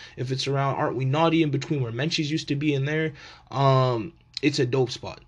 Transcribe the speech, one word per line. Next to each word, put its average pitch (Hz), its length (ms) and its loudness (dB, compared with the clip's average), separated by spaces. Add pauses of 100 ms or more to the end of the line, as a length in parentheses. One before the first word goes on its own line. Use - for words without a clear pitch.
(160)
if 131 160 -6
it's 131 160 -2
around 139 280 0
Aren't 147 200 -2
We 131 100 -2
Naughty 160 380 4
in 147 80 0
between 139 300 -2
where 113 100 -4
Menchie's 147 400 -2
used 156 160 -4
to 143 80 -2
be 147 180 0
in 135 120 0
there, 156 280 -2 (380)
um, 131 640 2 (280)
it's 143 180 2
a 185 60 2
dope 127 260 0
spot. - 360 -12